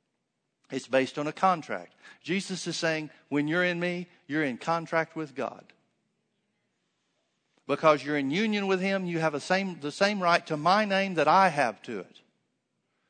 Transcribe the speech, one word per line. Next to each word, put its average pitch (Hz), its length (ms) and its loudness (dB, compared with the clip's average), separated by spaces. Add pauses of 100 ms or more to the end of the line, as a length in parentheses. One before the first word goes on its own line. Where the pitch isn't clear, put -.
(720)
It's 131 180 -8
based 131 300 0
on 147 80 -4
a 156 60 -6
contract. 143 600 -2 (280)
Jesus 185 440 -6
is 165 100 -6
saying, 156 340 -4 (180)
"When 147 180 0
you're 170 160 0
in 175 160 0
me, 175 300 -4 (180)
you're 151 160 -2
in 127 140 -2
contract 165 580 -4
with 151 200 -10
God." 110 380 -10 (1900)
Because 143 360 2
you're 147 140 -4
in 135 140 -2
union 208 360 0
with 190 140 0
him, 196 240 -2
you 170 140 -4
have 160 160 2
a 139 60 0
same, 185 400 -2
the 143 120 -6
same 202 300 0
right 170 240 4
to 160 100 -4
my 190 300 4
name 196 280 0
that 151 140 4
I 185 220 6
have 135 320 0
to 107 180 -8
it. - 220 -18 (880)